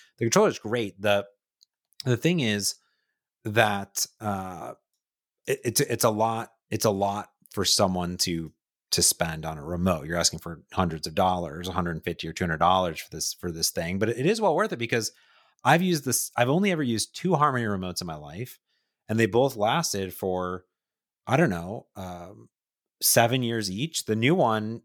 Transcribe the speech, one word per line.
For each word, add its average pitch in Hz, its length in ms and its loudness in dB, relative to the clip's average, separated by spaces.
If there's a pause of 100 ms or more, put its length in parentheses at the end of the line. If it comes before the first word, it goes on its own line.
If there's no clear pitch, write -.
(180)
the 123 80 -2
controller 185 240 4
is 117 100 -4
great. 104 420 -6
The, 101 240 2 (800)
the 123 140 2
thing 165 240 0
is 104 340 -2 (680)
that, 104 600 0 (140)
uh, 95 540 -6 (720)
it, - 180 -2
it's, 117 160 0
it's 123 240 0
a 120 60 6
lot, 113 400 0 (200)
it's - 140 -2
a 117 80 4
lot 101 380 -2 (220)
for 101 120 -4
someone 90 540 2
to, 82 340 -2 (400)
to 90 100 0
spend 80 440 0
on 78 120 -6
a 71 60 -12
remote. 85 440 0
You're 85 100 -2
asking 85 220 0
for 80 220 -12 (120)
hundreds 82 340 -2
of 78 80 -10
dollars, 90 540 0
a - 20 -6
hundred 85 320 -2
fifty 85 240 -6
or 82 60 -8
two - 100 -4
hundred 80 140 -2
dollars 90 420 4
for - 100 -16
this, - 240 -6
for - 160 -8
this 82 200 -2
thing, 87 280 -4
but 107 120 0
it 120 160 -2
is 226 160 2
well 175 140 2
worth 208 180 -2
it 143 40 -6
because 117 360 -2 (500)
I've 156 180 6
used 170 220 2
this, - 320 -2
I've 123 140 4
only 190 220 2
ever 156 120 0
used 113 320 -2
two 180 200 0
Harmony 139 280 2
remotes 92 380 -2
in 90 60 -8
my 80 80 -8
life, 76 440 -12 (480)
and 110 100 0
they 113 80 6
both 120 300 2
lasted 104 580 -2
for, 92 520 -4 (600)
I 131 120 2
don't 160 120 4
know, 90 460 -8
um, 92 540 -14 (520)
seven 123 420 4
years 113 260 -2
each. 113 360 -6
The 110 100 0
new 123 200 4
one 113 500 0